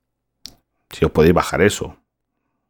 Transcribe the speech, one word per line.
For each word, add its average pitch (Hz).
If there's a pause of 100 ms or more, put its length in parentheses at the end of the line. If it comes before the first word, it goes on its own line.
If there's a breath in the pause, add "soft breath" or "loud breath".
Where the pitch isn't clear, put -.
(920)
Si -
os 76
podéis 82
bajar 76
eso, 87 (720)